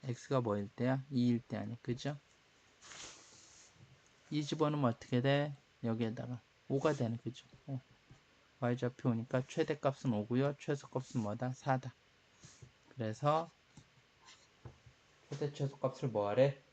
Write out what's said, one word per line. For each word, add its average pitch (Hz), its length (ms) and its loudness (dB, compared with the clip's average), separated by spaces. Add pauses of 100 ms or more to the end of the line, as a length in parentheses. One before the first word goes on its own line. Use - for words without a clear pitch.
X가 131 340 0
뭐일 104 280 0
때야? 131 400 0
이일 123 300 4
때 117 180 -6
아니야. 104 240 -6
그죠? 127 340 -4 (2250)
이 151 140 -2
집어넣으면 147 480 2
어떻게 - 280 0
돼? 143 360 2 (280)
여기에다가 117 560 -2 (280)
오가 139 260 2
되네. 120 300 -2
그죠? - 240 -8 (180)
어. 135 160 -6 (800)
Y좌표 123 500 0
오니까 120 380 0
최대값은 147 680 0
오고요. 123 460 2
최소값은 131 600 -4
뭐다? 110 320 -4
사다. 131 400 -2 (960)
그래서 143 600 0 (1800)
최대 143 200 -4
최소값을 139 580 -2
뭐하래? 110 520 4 (120)